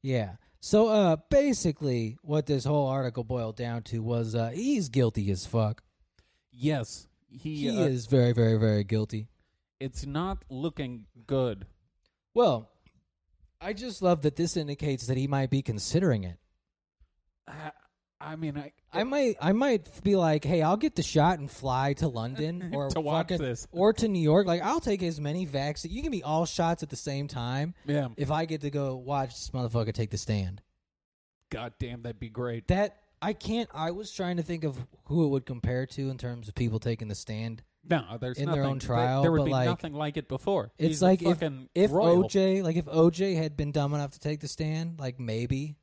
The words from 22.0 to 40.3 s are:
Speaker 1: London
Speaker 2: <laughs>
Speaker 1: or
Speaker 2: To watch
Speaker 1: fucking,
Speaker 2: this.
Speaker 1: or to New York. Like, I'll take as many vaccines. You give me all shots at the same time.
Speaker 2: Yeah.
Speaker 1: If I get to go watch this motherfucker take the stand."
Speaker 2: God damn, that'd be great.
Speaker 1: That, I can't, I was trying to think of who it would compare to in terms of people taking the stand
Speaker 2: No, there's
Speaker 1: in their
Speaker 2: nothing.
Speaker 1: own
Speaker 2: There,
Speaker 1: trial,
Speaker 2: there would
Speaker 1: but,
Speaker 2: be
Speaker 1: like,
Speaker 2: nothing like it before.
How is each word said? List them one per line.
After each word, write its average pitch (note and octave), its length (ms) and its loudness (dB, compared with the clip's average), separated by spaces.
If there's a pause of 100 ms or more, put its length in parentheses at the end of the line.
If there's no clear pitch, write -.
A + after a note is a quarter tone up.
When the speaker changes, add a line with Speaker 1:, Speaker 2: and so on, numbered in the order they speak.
Speaker 1:
London D3+ 640 -4
Speaker 2:
<laughs> C#3 40 -6
Speaker 1:
or C#3 140 -2
Speaker 2:
To D#3+ 120 -4
watch D#3+ 280 0
Speaker 1:
fucking, E3 160 -2
Speaker 2:
this. A#2+ 260 -6
Speaker 1:
or G3 220 4
to A3+ 140 0
New F#3+ 140 0
York. D#3+ 260 6
Like, E3+ 140 0
I'll C#4+ 180 0
take G3 240 -2
as D#3+ 160 -4
many D#3+ 260 -4
vaccines. D3 480 -6
You B3+ 80 -6
give D#4 100 -4
me F#3+ 100 -4
all D#3+ 240 0
shots E3 380 -2
at D3 60 -10
the A#2+ 60 -8
same C#3 320 -6
time. C3+ 460 -4 (120)
Speaker 2:
Yeah. C#3+ 320 -2
Speaker 1:
If C#3+ 140 -2
I D#3 140 0
get D#3 160 -6
to D3 80 -4
go C#3 260 -4
watch C3+ 360 -4
this - 200 -12
motherfucker A#2 420 0
take A2 180 -2
the G#2 60 -4
stand." G2 440 -2 (880)
Speaker 2:
God A#2 300 -8
damn, A#2+ 240 -8
that'd A#2 160 -8
be A#2 100 -10
great. A#2 400 -6
Speaker 1:
That, G3 260 2 (260)
I F#3 120 -2
can't, A3+ 400 -4
I D#3+ 180 -4
was G3 180 -10
trying F3+ 280 -4
to E3 60 -2
think E3 200 -6
of C#3 140 -4 (300)
who D#3+ 180 2
it - 60 2
would C#3 140 -2
compare B2+ 420 -2
to C3+ 220 -6
in C3 80 -8
terms A#2+ 300 -8
of G2+ 80 -12
people A2 240 0
taking A2+ 300 -4
the G2 60 -4
stand A2+ 460 -8 (220)
Speaker 2:
No, C3+ 380 -2
there's B2+ 160 -6
Speaker 1:
in C#3+ 80 -4
their C#3+ 160 0
Speaker 2:
nothing. C3+ 100 0
Speaker 1:
own C3+ 80 -4
Speaker 2:
There, - 80 -8
Speaker 1:
trial, B2 340 2
Speaker 2:
there E3 120 4
would D#3 60 4
Speaker 1:
but, C#3 60 2
Speaker 2:
be C3 60 0
Speaker 1:
like, B2+ 140 2
Speaker 2:
nothing - 280 -2
like D3 220 -6
it D3 140 -6
before. C3+ 480 -2